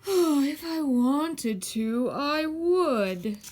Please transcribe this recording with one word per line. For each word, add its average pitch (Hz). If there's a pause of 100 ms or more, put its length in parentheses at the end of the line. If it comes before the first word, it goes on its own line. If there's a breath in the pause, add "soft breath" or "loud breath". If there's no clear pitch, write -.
If 311
I 330
wanted 262
to, 226
I 294
would. 277 (140)